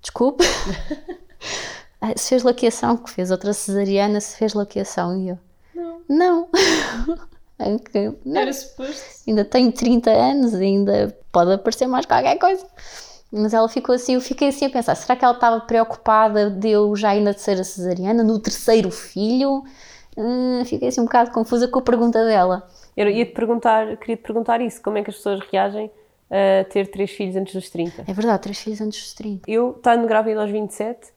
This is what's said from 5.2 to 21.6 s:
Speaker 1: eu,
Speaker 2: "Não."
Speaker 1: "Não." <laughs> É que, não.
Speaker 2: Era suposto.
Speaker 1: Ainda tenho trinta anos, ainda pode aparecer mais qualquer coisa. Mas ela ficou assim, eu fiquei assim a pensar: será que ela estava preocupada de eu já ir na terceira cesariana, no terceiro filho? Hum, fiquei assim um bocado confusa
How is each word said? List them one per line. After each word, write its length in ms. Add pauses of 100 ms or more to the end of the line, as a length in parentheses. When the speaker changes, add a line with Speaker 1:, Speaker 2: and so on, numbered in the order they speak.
Speaker 1:
eu, 100 (340)
Speaker 2:
"Não." 340
Speaker 1:
"Não." 460
<laughs> 800 (260)
É 180
que, 340 (140)
não. 160
Speaker 2:
Era 100
suposto. 520 (240)
Speaker 1:
Ainda 180
tenho 260
trinta 380
anos, 460
ainda 600 (160)
pode 220
aparecer 340
mais 180
qualquer 320
coisa. 280 (680)
Mas 220
ela 160
ficou 260
assim, 200
eu 60
fiquei 280
assim 160
a 60
pensar: 240
será 200
que 80
ela 120
estava 260
preocupada 880
de 200
eu 260
já 200
ir 60
na 100
terceira 320
cesariana, 600
no 160
terceiro 520
filho? 720 (540)
Hum, 480
fiquei 240
assim 100
um 60
bocado 260
confusa 360